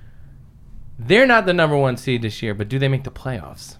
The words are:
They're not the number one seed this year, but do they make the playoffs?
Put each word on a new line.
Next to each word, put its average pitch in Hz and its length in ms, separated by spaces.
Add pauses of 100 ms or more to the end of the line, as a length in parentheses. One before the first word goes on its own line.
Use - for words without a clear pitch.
(1000)
They're 185 280
not 226 200
the 180 80
number 156 220
one 135 200
seed 120 260
this 107 200
year, 107 120
but 104 140
do 131 100
they 135 100
make 135 160
the 127 60
playoffs? 87 680